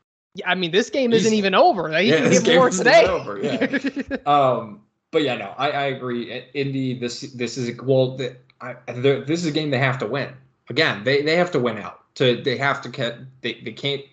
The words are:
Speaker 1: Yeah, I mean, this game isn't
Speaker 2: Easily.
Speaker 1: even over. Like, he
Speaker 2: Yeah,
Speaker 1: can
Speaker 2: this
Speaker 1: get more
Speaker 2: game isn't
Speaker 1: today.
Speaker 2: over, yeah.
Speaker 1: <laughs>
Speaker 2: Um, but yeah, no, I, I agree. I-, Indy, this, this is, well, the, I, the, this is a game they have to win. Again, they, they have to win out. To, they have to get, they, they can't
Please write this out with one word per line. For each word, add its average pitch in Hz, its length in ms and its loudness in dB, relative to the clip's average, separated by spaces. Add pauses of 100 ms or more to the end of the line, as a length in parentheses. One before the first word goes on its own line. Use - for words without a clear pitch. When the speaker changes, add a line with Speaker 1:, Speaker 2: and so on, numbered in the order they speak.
(340)
Speaker 1:
Yeah, 180 160 -6
I 180 60 2
mean, 180 160 -2
this 202 180 2
game 262 240 0
isn't 226 140 4
Speaker 2:
Easily. 220 100 4
Speaker 1:
even 196 180 2
over. 208 340 4
Like, 160 160 2
he - 60 4
Speaker 2:
Yeah, 156 100 4
Speaker 1:
can - 80 2
Speaker 2:
this - 120 6
Speaker 1:
get 165 140 4
more - 140 6
Speaker 2:
game - 40 -2
isn't 185 120 -2
Speaker 1:
today. 311 200 8
Speaker 2:
over, 139 340 -4
yeah. 262 840 -4
Speaker 1:
<laughs> - 40 -20
Speaker 2:
Um, 123 560 2 (300)
but 160 120 2
yeah, 123 120 0
no, 101 220 -8
I, 139 140 0
I 139 160 -2
agree. 120 460 -6
I-, 123 200 -12
Indy, 135 440 -4
this, 120 240 -6 (120)
this 120 240 -6
is, 120 240 -6
well, 131 360 2
the, 131 180 -8 (260)
I, 123 140 -12 (120)
the, 127 400 0
this 165 140 -2
is 175 40 -6
a 151 60 -2
game 151 180 -4
they 135 80 0
have 131 220 0
to 110 80 -4
win. 123 220 -4 (400)
Again, 120 340 0
they, 139 180 2
they 156 140 0
have 175 160 2
to 143 80 0
win 117 180 -2
out. 92 240 -14 (140)
To, 123 260 2
they 127 140 -2
have 131 280 -2
to - 60 -12
get, 120 280 -6 (240)
they, 113 140 -6
they 113 180 -12
can't 139 280 -6 (120)